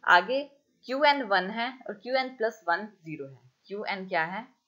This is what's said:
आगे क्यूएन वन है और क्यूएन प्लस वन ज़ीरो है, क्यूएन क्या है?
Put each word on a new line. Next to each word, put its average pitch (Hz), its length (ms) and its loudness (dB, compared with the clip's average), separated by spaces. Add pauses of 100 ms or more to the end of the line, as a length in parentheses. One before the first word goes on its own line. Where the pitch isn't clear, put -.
(100)
आगे 202 320 6 (440)
क्यूएन 285 380 4
वन 190 260 2
है 233 180 -4 (120)
और - 160 -10
क्यूएन 254 400 -2
प्लस 220 320 -4
वन 185 180 0 (160)
ज़ीरो 151 240 -12
है, 131 140 -20 (260)
क्यूएन 196 420 -8
क्या 170 180 0
है? 202 200 -8 (220)